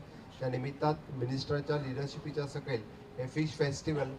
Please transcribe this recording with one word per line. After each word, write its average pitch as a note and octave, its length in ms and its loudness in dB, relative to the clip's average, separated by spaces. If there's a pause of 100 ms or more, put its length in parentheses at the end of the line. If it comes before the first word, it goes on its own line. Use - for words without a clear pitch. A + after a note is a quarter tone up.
(400)
त्या C3 80 2
निमित्तान C#3 720 2
मिनिस्टराच्या C3+ 580 2
लिडरशिपीच्या C#3+ 680 -2
सकयल C3 340 -2 (380)
हे B2+ 80 -2
फीश D#3 240 2
फेस्टिवल C#3+ 680 2